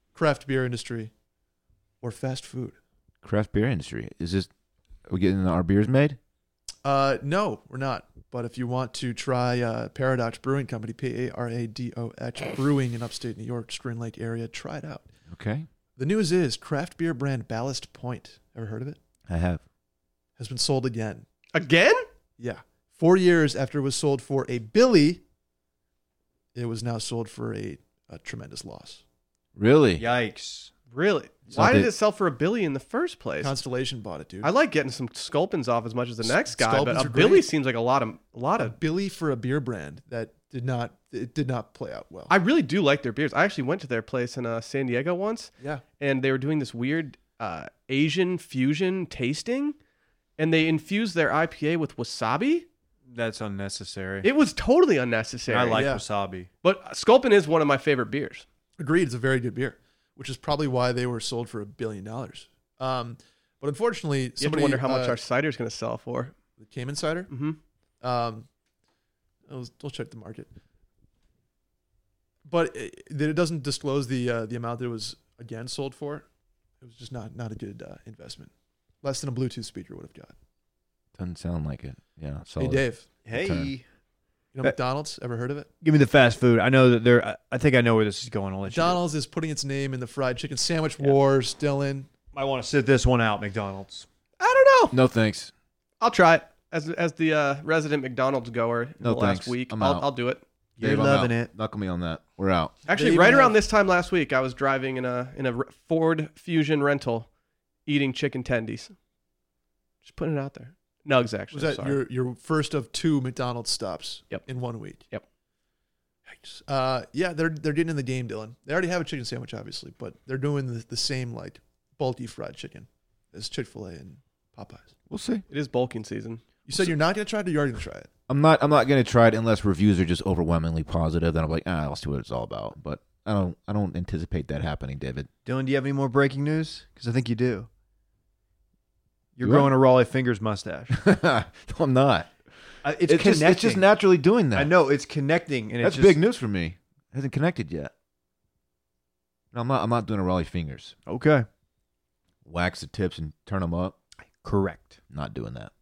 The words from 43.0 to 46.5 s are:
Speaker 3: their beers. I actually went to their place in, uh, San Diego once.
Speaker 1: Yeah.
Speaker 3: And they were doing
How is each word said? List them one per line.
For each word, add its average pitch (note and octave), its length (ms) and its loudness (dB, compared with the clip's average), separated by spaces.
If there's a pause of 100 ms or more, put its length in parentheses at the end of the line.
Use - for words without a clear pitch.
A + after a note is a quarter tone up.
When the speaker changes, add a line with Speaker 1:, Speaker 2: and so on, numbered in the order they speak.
Speaker 3:
their A#2+ 100 -4
beers. C#3+ 200 -2
I D#3 120 2
actually F3+ 200 -4
went D#3 160 -4
to C#3 60 -16
their A#2 160 -4
place B2 340 -6
in, B2+ 80 -6
uh, A#2 160 -4
San C#3 260 -4
Diego C3 280 -2
once. G#3 360 -6 (140)
Speaker 1:
Yeah. C#3+ 160 -8 (200)
Speaker 3:
And C#3 220 0
they C3+ 80 2
were C3+ 80 2
doing D3 200 -2